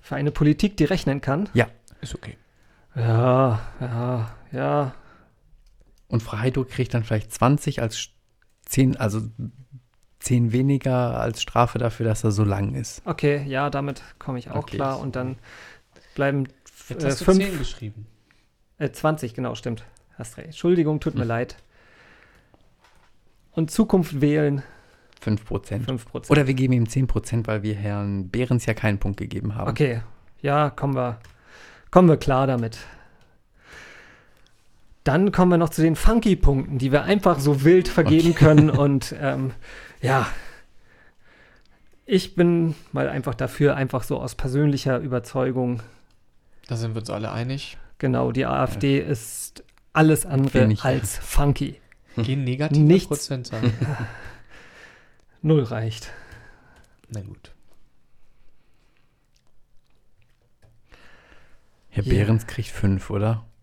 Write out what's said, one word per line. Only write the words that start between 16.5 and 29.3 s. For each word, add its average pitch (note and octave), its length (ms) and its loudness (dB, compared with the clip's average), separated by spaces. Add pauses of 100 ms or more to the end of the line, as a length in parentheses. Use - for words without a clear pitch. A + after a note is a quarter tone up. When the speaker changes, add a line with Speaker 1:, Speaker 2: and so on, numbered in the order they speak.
Speaker 1:
f-, - 260 -20
Speaker 3:
Jetzt - 120 -6
Speaker 1:
äh, C#3 40 2
Speaker 3:
hast C3+ 140 0
du - 40 -6
Speaker 1:
fünf F#3+ 140 6
Speaker 3:
zehn G3 180 0
geschrieben. A2 500 -8 (680)
Speaker 1:
Äh, C#3+ 140 -4
zwanzig, D#3 420 -4
genau, A#2+ 220 -6
stimmt. A2+ 280 -8 (340)
Hast - 200 -14
recht. - 100 -18
Entschuldigung, D#3 540 0
tut - 140 -4
mir C3 60 -2
Speaker 2:
Hm. A#2 60 -2
Speaker 1:
leid. A#2 300 -4 (1900)
Und E3 200 -2
Zukunft F3 500 2
wählen. D3 420 2 (560)
Speaker 2:
Fünf - 260 -2
Prozent. G#2 400 -6
Speaker 1:
Fünf B2+ 200 -6
Prozent. - 260 -12
Speaker 2:
Oder C#3+ 160 6
wir C3+ 60 0
geben B2+ 200 2
ihm A#2 140 2
zehn C3 200 0
Prozent, A2+ 400 -2
weil G#2 160 -4
wir G#2+ 120 -4
Herrn G2+ 540 -4
Behrens B2 380 -2
ja A2 80 0
keinen G#2 240 -2
Punkt G2+ 180 -4
gegeben G#2 380 -8